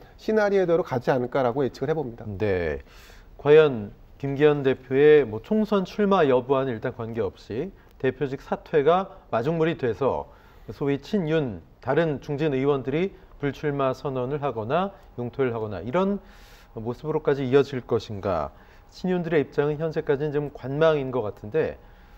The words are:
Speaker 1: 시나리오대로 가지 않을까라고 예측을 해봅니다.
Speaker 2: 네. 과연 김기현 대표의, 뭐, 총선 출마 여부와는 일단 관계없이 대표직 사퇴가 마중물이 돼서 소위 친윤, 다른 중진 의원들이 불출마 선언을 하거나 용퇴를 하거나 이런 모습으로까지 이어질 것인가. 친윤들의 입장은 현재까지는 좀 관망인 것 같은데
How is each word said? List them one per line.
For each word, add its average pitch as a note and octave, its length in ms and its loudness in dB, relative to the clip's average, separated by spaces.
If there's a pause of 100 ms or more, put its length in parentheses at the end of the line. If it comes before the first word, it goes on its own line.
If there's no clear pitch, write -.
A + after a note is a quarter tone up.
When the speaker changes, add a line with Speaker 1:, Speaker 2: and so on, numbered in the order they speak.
(160)
Speaker 1:
시나리오대로 G3 680 2
가지 C3 280 -2
않을까라고 B2+ 540 0
예측을 C3 260 -4
해봅니다. C3 340 -6 (140)
Speaker 2:
네. F2+ 400 0 (600)
과연 C#3+ 540 4 (260)
김기현 C#3+ 440 2
대표의, C#3 600 6
뭐, A2 180 -8
총선 G#3+ 420 0
출마 F#3+ 440 2
여부와는 C3 440 2
일단 A2+ 220 -6
관계없이 A2+ 760 -6 (280)
대표직 C3 440 -4
사퇴가 F3 680 2 (200)
마중물이 D#3+ 480 0
돼서 A2 520 -2 (420)
소위 C#3 280 -4
친윤, D3+ 600 -2 (200)
다른 C#3+ 400 0
중진 D3 340 -4
의원들이 C#3 600 0 (260)
불출마 C#3 540 -2
선언을 C3+ 480 -6
하거나 C#3 500 -2 (260)
용퇴를 A#2+ 360 -2
하거나 G#2+ 260 -6
이런 F#3 400 -2 (540)
모습으로까지 C#3 720 -2
이어질 C3+ 320 2
것인가. G2 720 -4 (400)
친윤들의 F3+ 520 -2
입장은 D3 360 -2
현재까지는 D3+ 540 -2
좀 D3 220 -2
관망인 C#3+ 560 0
것 B2 120 -2
같은데 G#2 540 -4 (420)